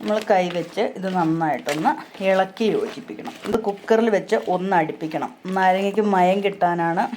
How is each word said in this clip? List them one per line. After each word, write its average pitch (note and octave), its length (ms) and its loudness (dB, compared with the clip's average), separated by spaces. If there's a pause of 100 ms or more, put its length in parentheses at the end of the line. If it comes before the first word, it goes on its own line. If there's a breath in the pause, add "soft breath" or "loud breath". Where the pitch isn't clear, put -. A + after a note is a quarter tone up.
നമ്മൾ G#3+ 180 -2 (120)
കൈ F#3 120 4 (140)
വെച്ച് F3 280 -2 (140)
ഇത് F#3 80 -6 (120)
നന്നായിട്ടൊന്ന് D#3+ 720 0 (400)
ഇളക്കി F#3+ 440 2
യോജിപ്പിക്കണം. - 600 -6 (140)
ഇത് A3 80 0 (100)
കുക്കറിൽ A3 500 2
വെച്ച് G3+ 200 0 (180)
ഒന്ന് F#3 260 0
അടുപ്പിക്കണം. D#3 500 -4 (280)
നാരങ്ങയ്ക്ക് G3 460 2 (100)
മയം F#3 320 4
കിട്ടാനാണ്, F3 580 0 (120)